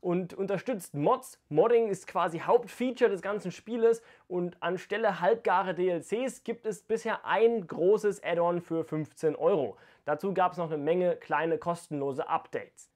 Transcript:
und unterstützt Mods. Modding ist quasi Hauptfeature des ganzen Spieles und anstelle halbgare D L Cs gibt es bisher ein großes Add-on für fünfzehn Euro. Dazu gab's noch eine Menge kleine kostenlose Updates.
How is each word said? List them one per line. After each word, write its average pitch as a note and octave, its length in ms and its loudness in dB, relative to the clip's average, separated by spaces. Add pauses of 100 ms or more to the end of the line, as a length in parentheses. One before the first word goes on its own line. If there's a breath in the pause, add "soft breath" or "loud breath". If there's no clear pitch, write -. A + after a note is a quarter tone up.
und F3+ 320 -2
unterstützt G3 580 -4
Mods. G3 560 0
Modding A3+ 400 4
ist F#3+ 180 -6
quasi E3+ 340 -2
Hauptfeature A#3+ 680 0
des F#3+ 140 -2
ganzen G3 280 -4
Spieles A3+ 520 -2 (260 loud breath)
und F3 340 -6
anstelle F#3 600 -2
halbgare F#3+ 520 2
D F3+ 140 0
L E3+ 140 0
Cs A#3+ 420 -4
gibt A#3 220 -8
es G3+ 160 -6
bisher A3 420 -4
ein G#3+ 420 4
großes G3 560 2
Add-on E3+ 380 2
für E3 240 -4
fünfzehn D#3 500 -2
Euro. D3+ 440 0 (260 loud breath)
Dazu D#3+ 300 -2
gab's F3+ 240 0
noch E3 120 -4
eine D#3 60 -4
Menge E3 400 2
kleine D#3 400 -2
kostenlose D3+ 720 -4
Updates. - 680 -8